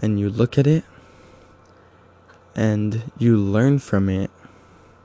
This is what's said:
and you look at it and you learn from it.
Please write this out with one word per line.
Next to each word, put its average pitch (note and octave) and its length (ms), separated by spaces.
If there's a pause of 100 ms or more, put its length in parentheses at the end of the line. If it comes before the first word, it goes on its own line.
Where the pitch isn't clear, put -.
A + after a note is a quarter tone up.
and G#2 180
you G2+ 80
look A2+ 300
at C3+ 80
it D#3+ 180 (1700)
and G#2+ 480 (160)
you A#2 180
learn G#2+ 400
from G2 320
it. F#2+ 220 (720)